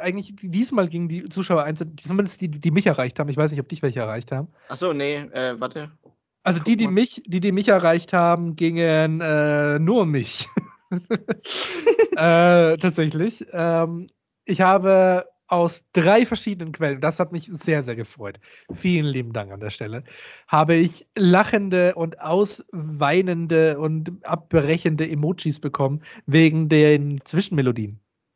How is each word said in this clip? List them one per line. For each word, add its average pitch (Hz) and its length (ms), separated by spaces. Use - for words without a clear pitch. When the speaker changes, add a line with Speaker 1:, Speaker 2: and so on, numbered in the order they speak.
Speaker 1:
eigentlich 196 400
diesmal 196 480
ging 170 200
die 170 200
Zuschauereinsendung, 160 720
zumindest 190 420
die, 180 80
die 147 240
mich 196 140
erreicht 127 340
haben. 147 80
Ich 131 80
weiß 151 160
nicht, 143 80
ob 131 80
dich - 140
welche 127 180
erreicht 113 320
haben. 139 160
Speaker 2:
Ach 127 80
so, 180 160
nee, 143 240
äh, 127 440
warte. 151 320
Speaker 1:
Also 175 180
Speaker 2:
Guck 156 40
Speaker 1:
die, 226 120
die 220 100
Speaker 2:
mal. 185 80
Speaker 1:
mich, 226 320
die, 185 140
die 196 120
mich 196 160
erreicht 175 440
haben, 170 440
gingen, 160 640
äh, 147 580
nur 196 240
um 165 80
mich. - 380
<laughs> 180 80
Äh, 170 640
tatsächlich. 165 720
Ähm, 170 540
ich 185 160
habe 185 680
aus 170 460
drei 196 340
verschiedenen 180 460
Quellen, 143 280
das 151 200
hat 170 120
mich 165 140
sehr, 156 360
sehr 123 140
gefreut. 107 440
Vielen 175 340
lieben 127 260
Dank 101 200
an 98 80
der 107 100
Stelle. 117 340
Habe 156 260
ich 170 320
lachende 185 800
und 165 260
ausweinende 160 1600
und 160 460
abbrechende 160 840
Emojis 156 520
bekommen 143 420
wegen 156 420
den 147 560
Zwischenmelodien. 123 760